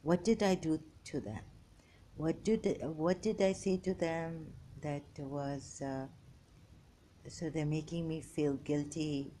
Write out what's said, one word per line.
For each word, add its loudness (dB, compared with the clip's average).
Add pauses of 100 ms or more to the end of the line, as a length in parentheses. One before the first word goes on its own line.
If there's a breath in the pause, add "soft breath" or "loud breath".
What 4
did 6
I 6
do 2 (260)
to -4
them? -6 (760 soft breath)
What -2
did, 2
what 0
did 0
I 6
say 2
to 0
them -2 (340)
that -2 (160)
was, -6
uh, -4 (1200)
so -4
they're 0
making -2
me -4
feel 0
guilty. -2